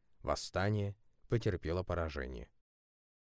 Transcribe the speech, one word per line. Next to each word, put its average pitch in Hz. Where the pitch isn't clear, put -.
Восстание 101
потерпело 92
поражение. 69